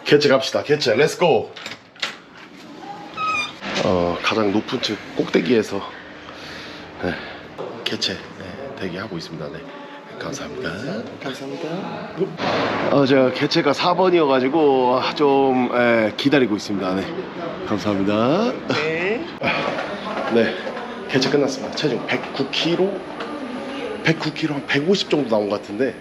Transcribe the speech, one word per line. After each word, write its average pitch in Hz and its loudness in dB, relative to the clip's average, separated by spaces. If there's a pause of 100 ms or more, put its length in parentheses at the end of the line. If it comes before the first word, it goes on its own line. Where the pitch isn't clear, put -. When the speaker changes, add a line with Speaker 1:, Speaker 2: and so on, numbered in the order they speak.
Speaker 1:
개체 147 6
갑시다. 127 2
개체 143 2
렛츠고. 147 2 (2250)
어, 87 2
가장 104 2
높은 107 0
층 104 -2 (180)
꼭대기에서, 117 2 (1200)
네, 90 -2 (720)
개체, 104 -2
네, - -12
대기하고 95 -6
있습니다. 78 -8
네, 76 -12 (600)
감사합니다. - -8 (540)
감사합니다. 139 -8 (1200)
어, 139 6
제가 131 6
개체가 143 2
사 175 2
번이어가지고 139 6 (140)
좀, 135 6
예, 117 6
기다리고 131 4
있습니다. 95 -2
네, 95 0 (600)
감사합니다. 107 2 (180)
Speaker 2:
네. 175 0 (1080)
Speaker 1:
네, 113 2 (540)
개체 131 0
끝났습니다. 135 0
체중 120 -2
백구 - -4
킬로, 170 0 (1120)
백구 156 0
킬로 151 -4
한 139 -6
백오십 160 0
정도 143 2
나온 107 2
것 101 -2
같은데 110 -4